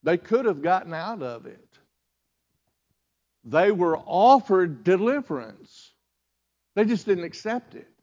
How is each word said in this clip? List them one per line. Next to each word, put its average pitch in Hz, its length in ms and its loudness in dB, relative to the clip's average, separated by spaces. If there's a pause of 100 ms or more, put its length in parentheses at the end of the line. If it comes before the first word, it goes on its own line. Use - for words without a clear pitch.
They 165 160 2
could 226 260 -2
have 185 160 0
gotten 175 320 -2
out 180 300 -8
of 120 240 -10
it. - 320 -20 (1700)
They 160 260 2
were 175 260 0
offered 185 880 2
deliverance. 185 1040 -4 (840)
They 208 100 2
just 214 220 -2
didn't 180 180 0
accept 220 500 -10
it. - 140 -20 (140)